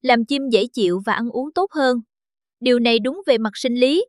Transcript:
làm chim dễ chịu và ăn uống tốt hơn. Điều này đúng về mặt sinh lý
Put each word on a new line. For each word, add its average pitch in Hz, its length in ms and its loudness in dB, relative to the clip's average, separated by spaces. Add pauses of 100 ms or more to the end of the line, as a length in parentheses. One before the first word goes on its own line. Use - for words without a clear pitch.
làm 240 220 2
chim 277 180 -2 (100)
dễ 247 200 2
chịu 185 340 0
và 220 60 -2
ăn 233 180 -4
uống 269 240 -6
tốt 370 180 -2
hơn. 254 260 0 (600)
Điều 247 180 2
này 233 200 2
đúng 269 280 -4
về 247 120 4
mặt 220 160 -2
sinh 240 200 -4
lý 277 340 2